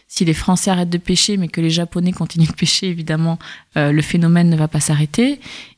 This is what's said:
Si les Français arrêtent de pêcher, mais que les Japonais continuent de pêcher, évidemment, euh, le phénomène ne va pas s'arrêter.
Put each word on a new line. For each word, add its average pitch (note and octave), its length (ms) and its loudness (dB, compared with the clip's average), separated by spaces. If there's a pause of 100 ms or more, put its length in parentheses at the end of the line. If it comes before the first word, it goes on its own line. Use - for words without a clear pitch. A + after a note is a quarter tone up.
Si - 160 0
les D#3+ 80 2
Français F#3 380 0
arrêtent F3+ 180 0
de F3 80 -2
pêcher, F#3 400 0
mais F3 100 -2
que E3 140 -6
les E3 80 2
Japonais F3 420 -2
continuent E3 380 0
de - 20 -4
pêcher, - 380 -2
évidemment, E3 500 -2 (380)
euh, D3 160 2
le D3+ 80 2
phénomène E3+ 480 4
ne E3 80 2
va D#3 100 0
pas D3+ 140 -2
s'arrêter. D#3+ 580 0 (380)